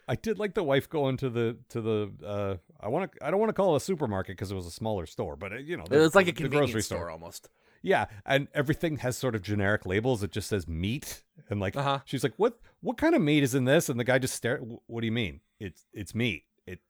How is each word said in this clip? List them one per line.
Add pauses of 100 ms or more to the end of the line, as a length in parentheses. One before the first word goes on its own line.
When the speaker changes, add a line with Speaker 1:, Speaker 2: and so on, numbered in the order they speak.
Speaker 1:
I
did
like
the
wife
going
to
the, (120)
to
the, (140)
uh, (240)
I
wanna, (120)
I
don't
wanna
call
it
a
supermarket
'cause
it
was
a
smaller
store,
but,
uh,
you
know,
Speaker 2:
It
Speaker 1:
the,
Speaker 2:
was
like
a
Speaker 1:
the
Speaker 2:
convenience
Speaker 1:
grocery
Speaker 2:
store
Speaker 1:
store.
Speaker 2:
almost. (320)
Speaker 1:
Yeah, (200)
and
everything
has
sort
of
generic
labels.
It
just
says
meat, (260)
and,
like,
Speaker 2:
Uh-huh.
Speaker 1:
she's
like,
"What, (220)
what
kind
of
meat
is
in
this?"
And
the
guy
just
stare,
"Wh-,
what
do
you
mean? (200)
It's,
it's
meat. (240)
It, (100)